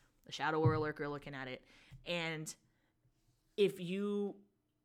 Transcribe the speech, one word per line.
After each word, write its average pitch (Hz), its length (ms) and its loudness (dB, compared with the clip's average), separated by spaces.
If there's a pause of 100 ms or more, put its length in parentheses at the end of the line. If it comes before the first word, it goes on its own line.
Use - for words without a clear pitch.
(280)
a - 40 -16
shadow 156 280 2
or 156 140 8
a 156 40 2
lurker 151 300 -2
looking 143 260 -8
at 131 140 -8
it. 127 140 -10 (440)
And 165 480 -4 (1000)
if 190 240 4
you, 202 560 -2 (480)